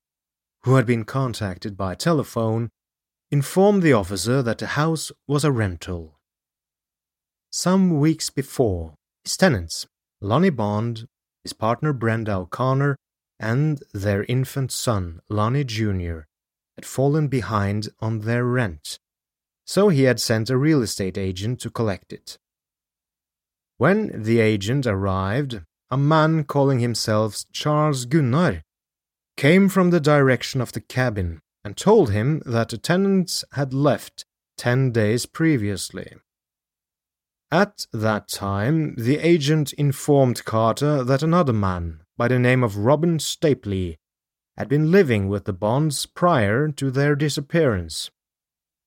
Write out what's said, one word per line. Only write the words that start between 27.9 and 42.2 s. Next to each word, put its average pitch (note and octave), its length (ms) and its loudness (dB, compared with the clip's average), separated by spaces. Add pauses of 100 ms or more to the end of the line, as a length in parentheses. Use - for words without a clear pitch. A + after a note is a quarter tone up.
Gunnar C3 580 0 (720)
came F#3 320 6
from F#3 220 2
the F3 100 4
direction C#3 600 2
of A#2 120 -6
the A2+ 80 -8
cabin G2+ 600 -4 (240)
and G2+ 120 -12
told F#3+ 340 6
him A#2 340 0
that A2+ 240 -2
the A#2 100 -8
tenants F#3+ 720 0
had C#3 200 -4
left C3+ 520 -2 (320)
ten B2+ 360 0
days A2+ 340 0
previously. G#2 880 -2 (1400)
At G3 420 0
that G#2+ 360 -2
time, A2 680 -2
the B2 220 0
agent D#3 540 2
informed C#3 720 2
Carter A2+ 580 0
that C3+ 200 0
another D#3+ 300 2
man, F2+ 480 -2 (160)
by A#2+ 120 0